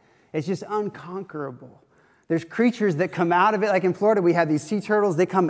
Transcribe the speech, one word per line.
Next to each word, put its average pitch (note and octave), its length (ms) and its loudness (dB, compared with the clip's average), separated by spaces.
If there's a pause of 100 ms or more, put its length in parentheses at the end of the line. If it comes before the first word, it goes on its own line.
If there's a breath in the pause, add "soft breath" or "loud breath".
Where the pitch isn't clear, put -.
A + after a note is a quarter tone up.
(340 soft breath)
It's D3+ 120 -4
just F#3+ 220 -6
unconquerable. F3 1120 -8 (460 soft breath)
There's E3 160 0
creatures G#3+ 540 0
that F3+ 160 -2
come E3+ 180 0
out F#3+ 220 4
of G3+ 100 -2
it. A3 40 2
Like F#3+ 180 2
in F3+ 80 2
Florida, G#3 280 2
we E3+ 120 4
have E3 160 2
these D3+ 140 0
sea G#3 180 -4
turtles. G#3 340 0
They F3 100 2
come F#3 240 0